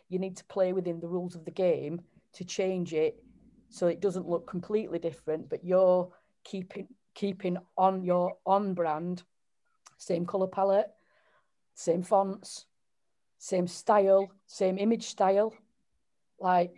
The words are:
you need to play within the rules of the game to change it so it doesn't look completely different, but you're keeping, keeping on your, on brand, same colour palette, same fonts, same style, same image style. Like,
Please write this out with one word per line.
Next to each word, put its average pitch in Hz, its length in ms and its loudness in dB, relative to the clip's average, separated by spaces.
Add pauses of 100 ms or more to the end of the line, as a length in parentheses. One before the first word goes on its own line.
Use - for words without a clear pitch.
you 185 80 -4
need 185 200 -6
to - 80 -20
play 185 280 0
within 175 260 -2
the 170 80 -10
rules 180 280 -4
of 160 100 -14
the 170 60 -10
game 170 500 0 (320)
to - 100 -12
change 185 520 -4
it 156 280 -2 (460)
so - 180 -4
it 170 140 0
doesn't 180 260 -2
look 170 200 -2
completely 190 500 -4
different, 160 520 -6
but - 140 -6
you're 180 480 4 (320)
keeping, 190 440 -10 (260)
keeping 185 440 -4 (200)
on 190 260 2
your, 180 420 0
on 196 280 2
brand, 170 500 -2 (720)
same 175 280 -4
colour 190 220 -2
palette, 196 440 2 (840)
same 175 300 -2
fonts, 196 600 -2 (720)
same 180 300 -4
style, 196 640 4 (160)
same 190 320 -2
image 226 260 0
style. 202 500 2 (840)
Like, 180 380 2